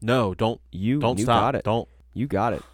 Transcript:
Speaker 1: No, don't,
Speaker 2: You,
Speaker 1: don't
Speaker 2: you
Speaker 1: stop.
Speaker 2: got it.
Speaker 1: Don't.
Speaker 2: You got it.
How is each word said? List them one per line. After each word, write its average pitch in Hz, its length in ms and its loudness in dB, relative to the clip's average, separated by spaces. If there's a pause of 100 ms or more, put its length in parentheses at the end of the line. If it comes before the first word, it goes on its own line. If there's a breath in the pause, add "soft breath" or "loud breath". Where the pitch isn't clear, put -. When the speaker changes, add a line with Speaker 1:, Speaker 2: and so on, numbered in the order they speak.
Speaker 1:
No, 110 320 0
don't, 113 260 -2 (120)
Speaker 2:
You, 110 260 0
Speaker 1:
don't 117 200 0
Speaker 2:
you 107 80 0
Speaker 1:
stop. 117 140 4
Speaker 2:
got 127 140 2
it. 101 100 -4
Speaker 1:
Don't. 113 240 0 (260)
Speaker 2:
You 120 120 -4
got 107 260 0
it. 73 100 -6 (120)